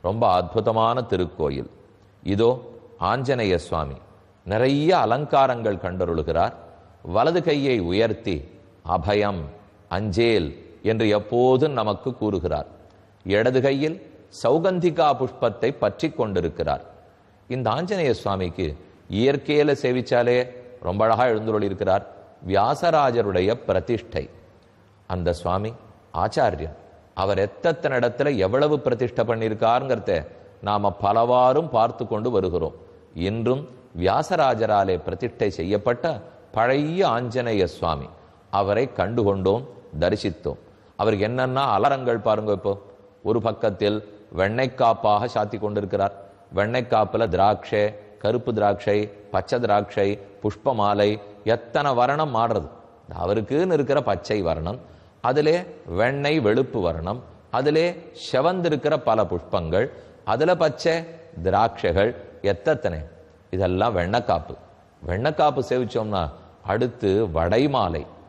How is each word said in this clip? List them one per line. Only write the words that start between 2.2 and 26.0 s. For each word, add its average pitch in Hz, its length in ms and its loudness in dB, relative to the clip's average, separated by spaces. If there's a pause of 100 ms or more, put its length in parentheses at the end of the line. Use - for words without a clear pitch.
இதோ 113 380 2 (360)
ஆஞ்சநேய 113 600 0
சுவாமி 76 380 -4 (480)
நிறைய 139 540 2
அலங்காரங்கள் 123 800 2
கண்டருளுகிறார். 87 760 -2 (480)
வலது 135 420 0
கையை 139 360 0
உயர்த்தி 92 640 0 (460)
அபயம், 98 520 0 (480)
அஞ்சேல் 104 680 0 (280)
என்று 110 260 2
எப்போதும் 123 640 2
நமக்கு 110 420 -4
கூறுகிறார். 87 520 -2 (580)
இடது 117 380 2
கையில் 139 500 -2 (320)
சௌகந்திகா 160 720 2
புஷ்பத்தை 123 640 -2
பற்றி 120 300 -2
கொண்டிருக்கிறார். 82 800 -4 (580)
இந்த 123 220 -4
ஆஞ்சநேய 165 440 0
சுவாமிக்கு 90 640 -4 (340)
இயற்கையில 143 680 2
சேவிச்சாலே 123 680 0 (320)
ரொம்ப 101 240 0
அழகா 113 200 4
எழுந்துருளி 110 360 0
இருக்கிறார். 98 460 0 (400)
வியாசராஜருடைய 113 1040 2
பிரதிஷ்டை. 92 760 -2 (800)
அந்த 87 260 -2
சுவாமி 98 400 -2 (400)